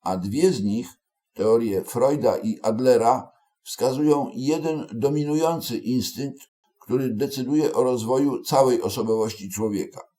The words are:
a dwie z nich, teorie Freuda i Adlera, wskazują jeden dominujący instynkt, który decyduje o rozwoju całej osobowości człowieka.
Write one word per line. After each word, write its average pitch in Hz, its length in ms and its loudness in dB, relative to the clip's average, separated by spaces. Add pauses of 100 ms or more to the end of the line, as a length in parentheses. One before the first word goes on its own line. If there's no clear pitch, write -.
a 92 160 -4
dwie 120 360 2
z 117 100 -4
nich, 104 260 -2 (460)
teorie 110 500 2
Freuda 123 520 0
i 107 260 -4
Adlera, 120 680 2 (320)
wskazują 143 720 0
jeden 151 600 -2
dominujący 147 840 -2
instynkt, 127 640 -4 (400)
który 127 340 -2
decyduje 135 600 0
o - 80 2
rozwoju 127 600 0
całej 131 400 4
osobowości 110 680 -2
człowieka. 104 500 -4 (180)